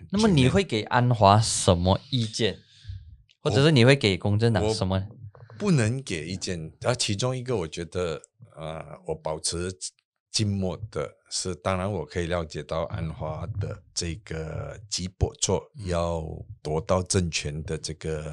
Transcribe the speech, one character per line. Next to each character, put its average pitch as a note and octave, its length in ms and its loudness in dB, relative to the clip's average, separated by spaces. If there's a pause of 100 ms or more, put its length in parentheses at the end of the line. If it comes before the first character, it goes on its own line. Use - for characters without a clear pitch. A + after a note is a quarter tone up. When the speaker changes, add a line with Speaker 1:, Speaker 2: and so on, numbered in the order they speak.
Speaker 1:
那 F#3+ 80 -2
么 A3 120 4
你 C3+ 180 6
会 G3 160 4
给 A2 200 -2
安 B2 300 2
华 G#2 280 8
什 - 360 4
么 F#2 220 4 (100)
意 A#2+ 160 -2
见？ A2 280 -2
Speaker 2:
局 - 60 -16
面。 - 40 -20 (760)
Speaker 1:
或 - 100 -2
者 A2+ 140 4
是 E3 40 8
你 C3+ 140 8
会 C3 100 10
给 G#2 240 2
公 G#2 220 0
正 A#2 140 4
党 G#2 200 2
什 G2 140 -2
么？ F#2+ 80 2 (140)
Speaker 2:
我， - 60 -18 (340)
我 A2 80 -20
不 G3+ 140 0
能 B2+ 320 2
给 D#2+ 220 -4
意 F#2 120 -4
见。 E2 340 -8 (120)
啊， A#2+ 120 2
其 A2+ 180 -2
中 B2+ 220 -2
一 B2+ 80 -8
个 B2+ 100 -4
我 F2 140 -2
觉 E2+ 160 -10
得， E2 380 -4 (340)
呃， D#2 500 -12
我 - 80 -4
保 D#2 240 -6
持 F2 320 -6 (600)
静 G#2+ 160 0
默 F#2+ 420 -2
的 D2 240 -6 (160)
是， - 260 -6
当 F#2+ 220 -2
然 F#2 140 -2
我 E2 140 -4
可 F2+ 160 -4
以 E2 60 -2
了 F2 180 -2
解 D2+ 180 -10
到 D#2+ 200 -4
安 D#2+ 300 -6
华 D#2 320 -8 (140)
的 D#2 240 -6 (100)
这 E2+ 220 -6
个 D#2 640 -10 (100)
吉 F2+ 200 -4
伯 - 320 -2
卓 F#2+ 200 2 (220)
要 E2+ 400 -2 (380)
夺 D3+ 180 -2
到 F#2 240 2
政 F2+ 260 0
权 D2+ 340 -4
的 D#2+ 140 -6
这 D#2 180 -10
个， D#2 380 -6